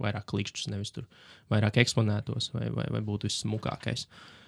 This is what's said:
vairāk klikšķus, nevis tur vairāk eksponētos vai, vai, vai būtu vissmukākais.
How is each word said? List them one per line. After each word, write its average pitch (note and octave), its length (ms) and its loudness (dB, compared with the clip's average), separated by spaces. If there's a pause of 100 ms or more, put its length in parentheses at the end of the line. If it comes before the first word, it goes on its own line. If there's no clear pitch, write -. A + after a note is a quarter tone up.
vairāk G#2 240 -2
klikšķus, - 400 -4
nevis G#2 240 -6
tur - 160 -10 (420)
vairāk G#2+ 300 4
eksponētos A2 760 2
vai, A#2 200 -2
vai, A2+ 160 -2
vai A2+ 100 -2
būtu G#2 300 -2
vissmukākais. - 760 -4 (400)